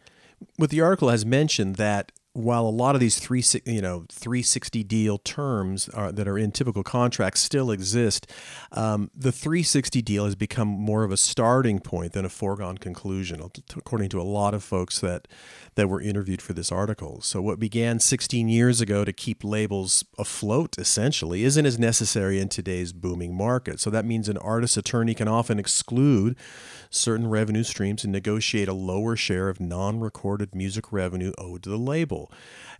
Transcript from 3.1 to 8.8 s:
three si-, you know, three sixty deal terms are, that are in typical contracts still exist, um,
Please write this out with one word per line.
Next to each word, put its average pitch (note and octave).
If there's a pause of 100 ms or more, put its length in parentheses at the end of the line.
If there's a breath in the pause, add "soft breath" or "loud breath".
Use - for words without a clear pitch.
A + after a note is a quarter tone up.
three B2+
si-, -
you A2+
know, F2
three B2
sixty -
deal G#2+
terms G2+
are, G2+
that G2+
are G2
in G#2+
typical G#2
contracts A#2+
still C3
exist, G#2 (460 loud breath)
um, G#2+